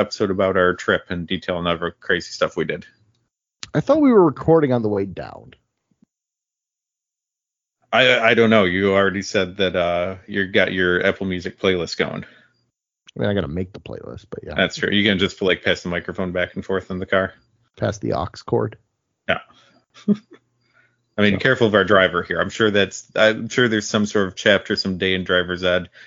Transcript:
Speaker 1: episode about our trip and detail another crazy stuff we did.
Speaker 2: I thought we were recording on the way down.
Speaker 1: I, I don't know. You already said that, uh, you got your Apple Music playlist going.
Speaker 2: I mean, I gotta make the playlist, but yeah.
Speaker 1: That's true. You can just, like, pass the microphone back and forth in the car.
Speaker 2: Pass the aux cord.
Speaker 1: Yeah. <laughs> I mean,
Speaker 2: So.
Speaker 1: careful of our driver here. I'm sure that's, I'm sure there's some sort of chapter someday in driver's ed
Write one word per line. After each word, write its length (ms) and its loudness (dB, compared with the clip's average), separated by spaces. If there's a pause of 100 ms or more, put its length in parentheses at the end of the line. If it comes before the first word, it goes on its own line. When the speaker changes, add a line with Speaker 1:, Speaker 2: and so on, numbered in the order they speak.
Speaker 1:
episode 300 -2
about 260 0
our 160 4
trip 360 -2
and 180 -8
detail 320 -4
another 400 -4
crazy 320 -4
stuff 260 -4
we 80 -2
did. 220 -8 (880)
Speaker 2:
I 40 0
thought 220 2
we 100 6
were 140 8
recording 480 2
on 80 0
the 80 -2
way 160 -2
down. 480 -14 (2500)
Speaker 1:
I, 280 4
I 140 4
don't 160 4
know. 160 6
You 280 2
already 280 2
said 360 -2
that, 180 0
uh, 400 -2 (120)
you 200 -4
got 260 0
your 320 0
Apple 220 -2
Music 320 -8
playlist 380 -2
going. 280 -6 (920)
Speaker 2:
I 40 -6
mean, 80 -2
I 40 0
gotta 140 -2
make 240 -8
the 80 -16
playlist, 500 -16
but 140 -14
yeah. 120 -12
Speaker 1:
That's 200 -2
true. 160 -4
You 180 2
can 100 0
just, 220 -2
like, 220 0
pass 200 -2
the 60 -6
microphone 440 -6
back 220 -4
and 100 -10
forth 260 -6
in 80 -6
the 60 -8
car. 280 -2 (440)
Speaker 2:
Pass 220 -4
the 140 -4
aux 140 -4 (180)
cord. 320 -2 (520)
Speaker 1:
Yeah. 100 0 (340)
<laughs> 340 -20 (1120)
I 40 0
mean, 140 2
Speaker 2:
So. 40 -2
Speaker 1:
careful 280 2
of 80 2
our 100 6
driver 380 4
here. 180 -4
I'm 80 -2
sure 220 0
that's, 440 0
I'm 320 2
sure 220 2
there's 180 -2
some 180 0
sort 220 0
of 80 -10
chapter 400 2
someday 380 -2
in 100 -2
driver's 400 -2
ed 260 0 (180)